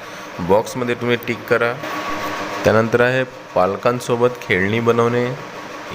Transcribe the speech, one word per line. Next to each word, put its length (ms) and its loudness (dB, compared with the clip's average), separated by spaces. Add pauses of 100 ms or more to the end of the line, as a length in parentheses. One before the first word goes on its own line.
(380)
बॉक्समध्ये 560 2
तुम्ही 220 0 (100)
टिक 120 -4 (120)
करा. 220 2 (920)
त्यानंतर 360 4
आहे 240 2 (300)
पालकांसोबत 720 2 (140)
खेळणी 380 2
बनवणे. 460 2 (680)